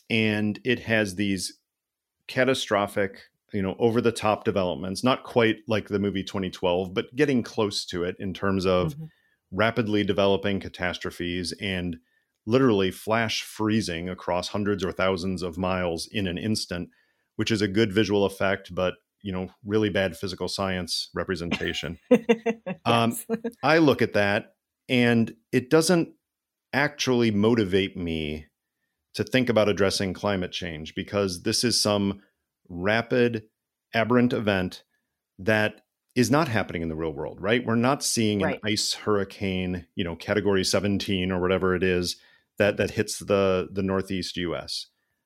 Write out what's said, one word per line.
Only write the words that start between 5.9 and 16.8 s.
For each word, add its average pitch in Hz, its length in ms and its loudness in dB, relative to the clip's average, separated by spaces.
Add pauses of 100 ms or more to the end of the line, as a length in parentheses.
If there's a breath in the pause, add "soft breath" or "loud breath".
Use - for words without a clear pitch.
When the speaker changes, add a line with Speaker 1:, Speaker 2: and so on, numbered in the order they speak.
Speaker 1:
movie 98 260 -2
twenty 95 260 -6
twelve, 90 440 -2
but 117 200 -4
getting 139 280 2
close - 440 -2
to 87 180 -4
it 92 140 -6
in 95 160 -6
terms 95 320 0
of 90 280 2
Speaker 2:
Mm-hmm. 78 100 -12 (480 loud breath)
Speaker 1:
rapidly 104 520 0
developing 98 560 2
catastrophes 87 1000 -6
and 90 380 -4 (480)
literally 107 440 4
flash 110 520 -2
freezing 92 680 -2
across 90 400 -4
hundreds 101 360 -2
or 85 80 -4
thousands 92 500 -2
of 82 140 -8
miles 90 540 -2
in 101 160 -4
an 87 100 -4
instant, 90 540 -6 (460)